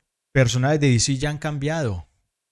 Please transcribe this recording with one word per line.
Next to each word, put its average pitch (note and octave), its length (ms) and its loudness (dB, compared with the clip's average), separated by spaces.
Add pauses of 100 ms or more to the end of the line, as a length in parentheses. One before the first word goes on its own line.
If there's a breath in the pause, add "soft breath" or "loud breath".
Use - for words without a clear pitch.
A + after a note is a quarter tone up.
(320)
personajes C3 480 2
de C#3+ 100 4
D A#2+ 100 4
C C3+ 180 0
ya D3 120 -4
han D3+ 80 -6
cambiado? D3 680 -6 (440)